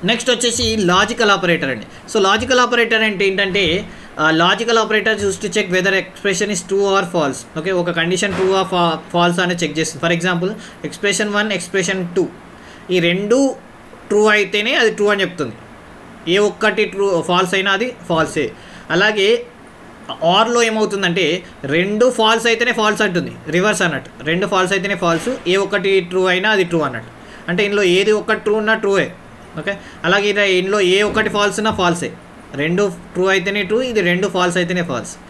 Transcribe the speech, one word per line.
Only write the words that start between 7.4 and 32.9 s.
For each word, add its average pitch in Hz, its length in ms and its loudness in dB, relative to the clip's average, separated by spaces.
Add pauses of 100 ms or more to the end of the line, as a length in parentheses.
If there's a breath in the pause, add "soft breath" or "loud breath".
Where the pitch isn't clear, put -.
ఓకే, 180 120 -4 (100)
ఒక 170 180 -2
కండిషన్ 180 380 0
true 190 220 2
or 190 40 0 (100)
fa-, 170 220 2 (200)
false 175 280 2
అని 175 200 0
చెక్ 143 160 -4
చేస్తుంది. 151 260 -4
For 170 120 2
example, 180 340 -2 (380 loud breath)
expression 202 380 -2 (120)
one, 214 180 -2
expression 190 420 -2 (160)
two, 185 120 2 (680 loud breath)
ఈ 180 40 4 (100)
రెండు 208 280 0 (720)
ట్రూ 208 120 4 (140)
అయితేనే 208 460 0
అది 226 160 4
ట్రూ 208 160 2
అని 196 120 0
చెప్తుంది. 151 300 -8 (800)
ఏ 196 40 4 (100)
ఒక్కటి 208 360 0 (100)
ట్రూ, 196 120 0 (240)
ఫాల్స్ 180 280 2
అయినా 196 200 0
అది 240 100 -2 (220)
ఫాల్సే. 156 380 0 (480 loud breath)
అలాగే 208 340 2 (1040)
ఆర్లో 233 240 2 (100)
ఏమవుతుందంటే 196 560 0 (500 loud breath)
రెండు 208 300 2 (140)
ఫాల్స్ 226 300 2
అయితేనే 233 300 2
ఫాల్స్ 214 260 2
అంటుంది, 175 260 -2 (240)
రివర్స్ 190 320 2
అన్నట్టు. 135 220 -6 (200)
రెండు 180 240 0
ఫాల్స్ 185 220 2
అయితేనే 196 280 -2
ఫాల్స్, 165 260 0 (240)
ఏ - 20 4 (100)
ఒక్కటి 196 260 0 (200)
ట్రూ 185 200 0
అయినా 185 240 0
అది 190 160 2
ట్రూ 165 160 0
అన్నట్టు. 117 240 -10 (380 loud breath)
అంటే 180 180 0
ఇందులో 202 160 0 (140)
ఏది 202 240 4
ఒక్కటి 214 260 -2
ట్రూ 208 140 2
ఉన్నా 214 140 2 (100)
ట్రూయే. 190 220 2 (520)
ఓకే, 190 140 -4 (340 loud breath)
అలాగే 202 260 2
ఇది 208 100 2 (180)
ఇందులో 196 180 0 (160)
ఏ - 20 4 (120)
ఒక్కటి 214 260 0
ఫాల్స్ 208 260 0
ఉన్నా 214 180 0
ఫాల్సే. 170 300 0 (520)
రెండు 175 220 0 (300)